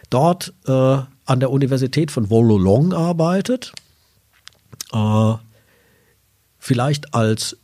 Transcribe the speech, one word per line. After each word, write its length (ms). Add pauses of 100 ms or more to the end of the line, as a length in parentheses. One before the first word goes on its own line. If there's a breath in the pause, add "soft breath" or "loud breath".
dort, 460 (120)
äh, 40
an 680
der 100
Universität 600
von 200
Wollongong 640
arbeitet, 800 (1200)
äh, 400 (1200 soft breath)
vielleicht 560
als 500